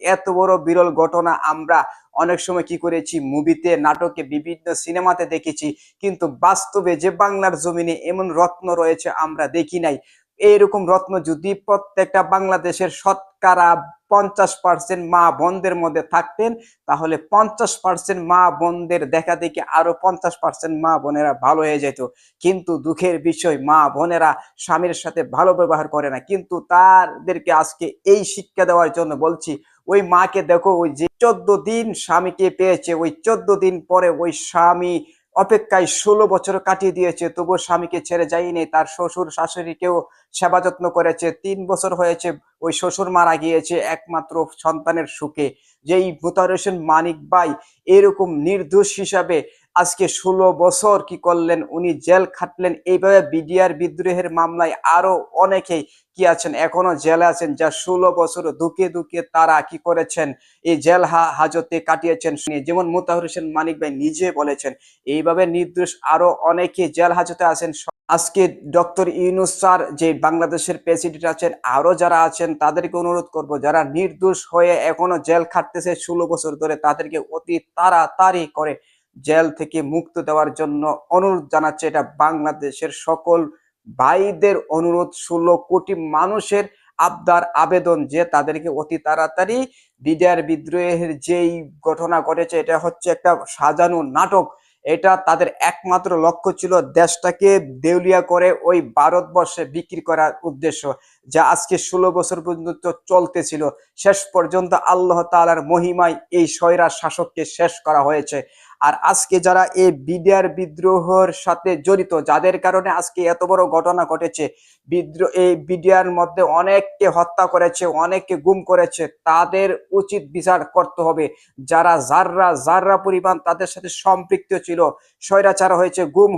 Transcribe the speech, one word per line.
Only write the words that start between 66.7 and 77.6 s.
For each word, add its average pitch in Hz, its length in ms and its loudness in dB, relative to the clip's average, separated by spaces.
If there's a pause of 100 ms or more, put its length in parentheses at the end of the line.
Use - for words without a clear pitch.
জেল 170 220 2
হাজতে 170 340 -2
আছেন। 165 260 -2 (360)
আজকে 170 340 0 (280)
ডক্টর 175 380 0
ইউনূস 180 520 0
স্যার 185 200 4 (160)
যে 165 180 0
বাংলাদেশের 160 640 -2
প্রেসিডেন্ট 165 480 -4
আছেন, 165 260 -2 (120)
আরো 139 320 2
যারা 170 280 2
আছেন, 165 320 -2
তাদেরকে 160 420 -2
অনুরোধ 175 360 -4
করব, 156 240 -6
যারা 147 260 0
নির্দোষ 180 540 -2 (140)
হয়ে 175 280 4
এখনো 165 400 0
জেল 165 260 2
খাটতেছে 175 500 -4
ষোলো 175 320 -4
বছর 160 280 -4
ধরে, 156 200 -4
তাদেরকে 151 420 -2 (140)
অতি 165 240 -6 (200)